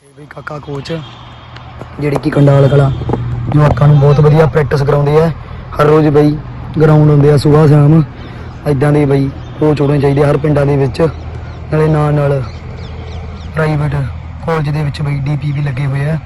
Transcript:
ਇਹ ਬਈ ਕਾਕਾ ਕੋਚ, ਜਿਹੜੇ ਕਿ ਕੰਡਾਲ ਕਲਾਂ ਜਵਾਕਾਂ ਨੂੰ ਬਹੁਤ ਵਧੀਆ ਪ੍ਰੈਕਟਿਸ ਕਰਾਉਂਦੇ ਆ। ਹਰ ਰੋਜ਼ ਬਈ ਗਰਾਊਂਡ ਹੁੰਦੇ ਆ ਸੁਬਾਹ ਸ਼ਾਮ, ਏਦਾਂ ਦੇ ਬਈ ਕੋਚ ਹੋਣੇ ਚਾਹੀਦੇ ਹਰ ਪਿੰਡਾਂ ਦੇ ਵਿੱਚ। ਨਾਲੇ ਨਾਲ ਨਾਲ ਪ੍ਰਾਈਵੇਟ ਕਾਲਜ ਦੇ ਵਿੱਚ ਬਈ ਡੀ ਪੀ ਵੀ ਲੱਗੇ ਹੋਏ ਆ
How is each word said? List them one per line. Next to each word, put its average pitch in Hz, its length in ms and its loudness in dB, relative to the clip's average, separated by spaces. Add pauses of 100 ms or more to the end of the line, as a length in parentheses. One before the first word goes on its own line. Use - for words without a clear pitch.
ਇਹ 139 80 -20
ਬਈ 143 180 -20
ਕਾਕਾ 147 280 -14
ਕੋਚ, 139 320 -12 (1080)
ਜਿਹੜੇ 143 160 -2
ਕਿ 151 140 -4
ਕੰਡਾਲ 143 380 4
ਕਲਾਂ 139 220 2 (560)
ਜਵਾਕਾਂ 147 420 2
ਨੂੰ 147 120 6
ਬਹੁਤ 143 200 4
ਵਧੀਆ 151 260 4
ਪ੍ਰੈਕਟਿਸ 147 360 0
ਕਰਾਉਂਦੇ 143 380 2
ਆ। 165 80 2 (440)
ਹਰ - 140 0
ਰੋਜ਼ 151 220 4
ਬਈ 147 280 4 (440)
ਗਰਾਊਂਡ 151 300 6
ਹੁੰਦੇ 147 220 4
ਆ 147 40 4
ਸੁਬਾਹ 151 320 4
ਸ਼ਾਮ, 147 340 6 (680)
ਏਦਾਂ 147 220 0
ਦੇ 147 140 2
ਬਈ 139 220 2 (320)
ਕੋਚ 151 200 2
ਹੋਣੇ 143 200 2
ਚਾਹੀਦੇ 143 240 2
ਹਰ 143 120 2
ਪਿੰਡਾਂ 143 300 0
ਦੇ 143 100 0
ਵਿੱਚ। 135 240 -2
ਨਾਲੇ - 880 -4
ਨਾਲ 151 260 0
ਨਾਲ 143 280 0 (1120)
ਪ੍ਰਾਈਵੇਟ 151 400 -2 (520)
ਕਾਲਜ 160 240 -2
ਦੇ 151 140 -4
ਵਿੱਚ 143 180 -6
ਬਈ 143 180 -4
ਡੀ 147 160 -4
ਪੀ 147 160 -6
ਵੀ 143 100 -4
ਲੱਗੇ 139 240 -4
ਹੋਏ 139 240 -4
ਆ 160 160 -4